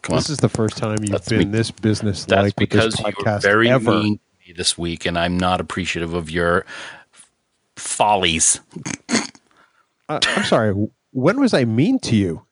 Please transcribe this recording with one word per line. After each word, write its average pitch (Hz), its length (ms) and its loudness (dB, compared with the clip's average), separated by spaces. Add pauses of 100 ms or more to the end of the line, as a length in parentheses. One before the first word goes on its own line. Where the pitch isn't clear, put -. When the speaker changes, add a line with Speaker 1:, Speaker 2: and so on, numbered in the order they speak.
Speaker 1:
Come 85 140 -2
Speaker 2:
This - 140 -2
Speaker 1:
on. - 40 -4
Speaker 2:
is - 40 -4
the 113 100 6
first - 280 -2
time 107 240 -4
you've 104 100 -4
Speaker 1:
That's - 180 -4
Speaker 2:
been 107 220 2
Speaker 1:
be-, 107 80 -2
Speaker 2:
this 113 120 0
business 104 540 -2
Speaker 1:
that's 107 180 2
Speaker 2:
like 101 180 0
with 101 100 0
this 110 260 2
Speaker 1:
because - 20 -6
you - 60 -8
were 104 80 -4
Speaker 2:
podcast 101 300 -2
Speaker 1:
very 107 280 4
Speaker 2:
ever. 117 220 2
Speaker 1:
mean 104 260 0
to - 300 -20
me 87 60 -20
this 85 240 -4
week, 85 280 -6
and 87 120 -2
I'm 90 200 0
not 90 220 2
appreciative 85 540 -6
of 82 160 -6
your 87 340 0 (1120)
follies. 92 840 0 (1500)
Speaker 2:
Uh, 151 100 -4 (180)
I'm 208 80 0
sorry. 113 280 2 (400)
When 180 280 2
was 262 140 4
I 139 100 4
mean 139 360 2
to - 160 0
you? 92 360 0